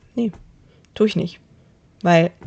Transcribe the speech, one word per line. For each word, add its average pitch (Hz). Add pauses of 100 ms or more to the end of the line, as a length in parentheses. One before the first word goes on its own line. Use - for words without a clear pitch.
(140)
nee, 233 (640)
tu 208
ich 208
nicht. - (640)
Weil 175 (160)